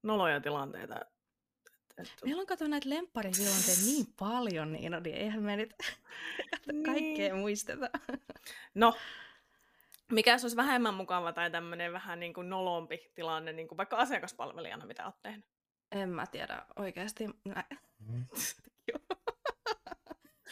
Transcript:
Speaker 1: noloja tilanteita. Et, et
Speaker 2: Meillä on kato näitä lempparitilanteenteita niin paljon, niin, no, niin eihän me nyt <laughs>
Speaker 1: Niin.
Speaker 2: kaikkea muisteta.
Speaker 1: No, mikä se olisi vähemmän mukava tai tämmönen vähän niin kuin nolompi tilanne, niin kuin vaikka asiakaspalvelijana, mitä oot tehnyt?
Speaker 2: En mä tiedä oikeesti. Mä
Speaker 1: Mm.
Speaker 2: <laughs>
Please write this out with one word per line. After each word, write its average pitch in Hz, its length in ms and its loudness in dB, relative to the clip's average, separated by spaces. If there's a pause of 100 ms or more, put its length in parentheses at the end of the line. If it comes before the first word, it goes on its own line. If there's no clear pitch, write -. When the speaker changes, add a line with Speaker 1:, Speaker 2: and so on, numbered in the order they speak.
Speaker 1:
noloja 185 380 6
tilanteita. 143 600 -4
Et, - 60 -10 (880)
et 175 100 -10 (160)
Speaker 2:
Meillä 302 180 0
on 392 60 -4
kato 330 200 0
näitä 285 220 0
lempparitilanteenteita 196 960 2
niin 269 200 4 (140)
paljon, 196 540 0
niin, 165 180 -4
no, 165 80 -2
niin 170 160 -6
eihän 214 280 -2
me 208 120 0
nyt 220 240 -4
<laughs> - 920 -6
Speaker 1:
Niin. 302 120 -2
Speaker 2:
kaikkea 302 520 2
muisteta. 208 540 -2 (880)
Speaker 1:
No, 226 180 10 (1160)
mikä 233 260 10
se 247 80 -2
olisi 233 120 0
vähemmän 240 360 6
mukava 180 400 0
tai 170 180 0
tämmönen 170 420 -4
vähän 180 260 -6
niin 170 140 -6
kuin 180 160 -8
nolompi 175 680 -4
tilanne, 160 380 -4
niin 160 140 -8
kuin 165 100 -10
vaikka 202 200 0
asiakaspalvelijana, 180 880 -2
mitä - 200 -10
oot - 160 -12
tehnyt? 208 240 -12 (460)
Speaker 2:
En 196 180 -2
mä 170 180 -4
tiedä - 380 -8 (100)
oikeesti. 202 520 -6
Mä 196 360 -8 (440)
Speaker 1:
Mm. 120 180 -4 (640)
Speaker 2:
<laughs> - 180 -6 (1500)